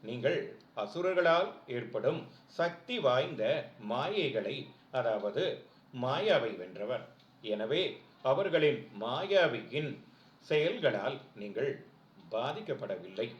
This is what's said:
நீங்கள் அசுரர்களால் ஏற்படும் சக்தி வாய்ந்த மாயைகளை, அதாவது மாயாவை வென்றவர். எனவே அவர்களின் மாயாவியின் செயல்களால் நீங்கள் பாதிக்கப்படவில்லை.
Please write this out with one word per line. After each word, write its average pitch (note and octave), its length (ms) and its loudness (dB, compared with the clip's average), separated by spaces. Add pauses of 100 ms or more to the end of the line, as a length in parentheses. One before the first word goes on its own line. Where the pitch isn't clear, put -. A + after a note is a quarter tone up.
நீங்கள் C3+ 520 -2 (200)
அசுரர்களால் F3+ 720 4 (200)
ஏற்படும் A#2+ 520 -2 (280)
சக்தி F3 520 -2
வாய்ந்த C3+ 440 2 (360)
மாயைகளை, A#2+ 720 -2 (380)
அதாவது A2 520 0 (580)
மாயாவை C#3 560 2
வென்றவர். G2 480 -6 (360)
எனவே A2 400 0 (420)
அவர்களின் D3+ 560 4 (220)
மாயாவியின் D3 880 2 (560)
செயல்களால் D3+ 720 2 (180)
நீங்கள் G#2 360 -4 (600)
பாதிக்கப்படவில்லை. A2+ 960 -4 (120)